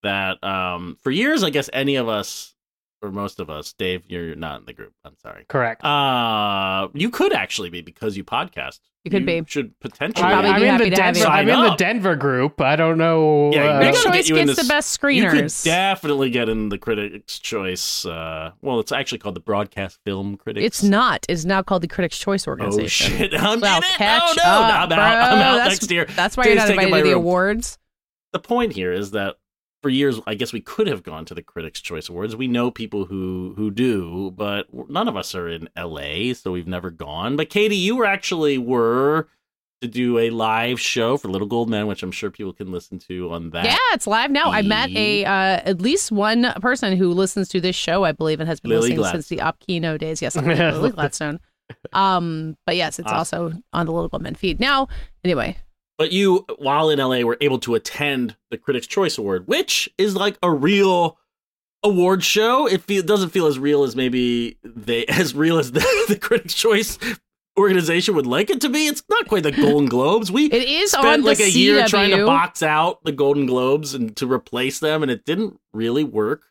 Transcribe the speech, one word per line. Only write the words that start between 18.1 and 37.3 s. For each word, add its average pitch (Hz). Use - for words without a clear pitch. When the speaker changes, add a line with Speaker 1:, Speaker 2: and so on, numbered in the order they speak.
Speaker 1:
well, 127
it's -
actually 135
called 98
the 87
Broadcast 101
Film 98
Critics. -
Speaker 3:
It's -
not. 202
It's 165
now 190
called 185
the 170
Critics' -
Choice 196
Speaker 1:
Oh, -
Speaker 3:
Organization. -
Speaker 1:
shit. -
<laughs> -
I'm 220
Speaker 3:
Well, 196
Speaker 1:
in 165
it. 370
Speaker 3:
catch 220
Speaker 1:
Oh, 339
no. -
Speaker 3:
up, -
Speaker 1:
I'm 220
out, 180
Speaker 3:
bro. 165
Speaker 1:
I'm 226
out 262
Speaker 3:
That's, -
Speaker 1:
next 226
year. 247
Speaker 3:
that's 185
why 254
you're 226
Speaker 1:
Dave's 214
Speaker 3:
not 202
Speaker 1:
taking 190
Speaker 3:
invited 190
Speaker 1:
my -
Speaker 3:
to -
the -
Speaker 1:
room. 170
Speaker 3:
awards. 185
Speaker 1:
The -
point 240
here 90
is 98
that 98
for 143
years, 131
I 107
guess 113
we 110
could -
have 120
gone 80
to -
the 82
Critics' -
Choice 78
Awards. 101
We 127
know 120
people 104
who, 92
who 107
do, 98
but 101
none 196
of 117
us -
are 87
in 82
L 82
A, 87
so -
we've 87
never 90
gone. 82